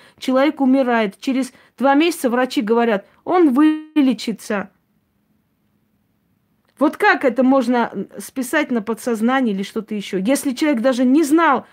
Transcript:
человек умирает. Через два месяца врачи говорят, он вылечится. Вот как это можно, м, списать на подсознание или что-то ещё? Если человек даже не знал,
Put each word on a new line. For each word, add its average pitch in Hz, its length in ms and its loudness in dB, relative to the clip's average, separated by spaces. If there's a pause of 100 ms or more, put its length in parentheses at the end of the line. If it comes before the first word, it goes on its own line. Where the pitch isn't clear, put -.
(180)
человек 269 420 0
умирает. 247 600 0
Через 262 320 -4 (260)
два 277 160 4
месяца 311 360 0
врачи 254 320 -2
говорят, 226 440 0 (180)
он 320 300 2
вылечится. 277 1160 0 (2000)
Вот 311 200 0
как 392 260 2
это 254 180 0
можно, 247 500 2
м, - 160 -10 (100)
списать 285 520 -4
на 233 120 -4
подсознание 233 720 -2
или 196 80 -4
что-то 214 320 -8
ещё? 202 240 -6
Если 262 340 -2
человек 285 300 -2
даже 262 220 0
не 269 200 4
знал, 285 480 2